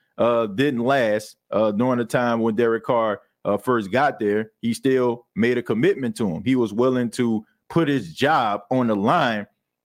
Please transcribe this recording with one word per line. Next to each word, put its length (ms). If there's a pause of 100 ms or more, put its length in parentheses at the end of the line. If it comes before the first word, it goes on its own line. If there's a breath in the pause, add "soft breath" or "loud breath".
(200)
uh, 260
didn't 360
last, 560 (120)
uh, 220
during 260
the 80
time 360
when 140
Derek 280
Carr, 380 (240 soft breath)
uh, 120
first 340
got 280
there, 320 (100)
he 120
still 520 (100)
made 220
a 60
commitment 540
to 120
him. 140
He 120
was 180
willing 380
to 340 (240 soft breath)
put 180
his 260
job 560
on 180
the 80
line 520 (380)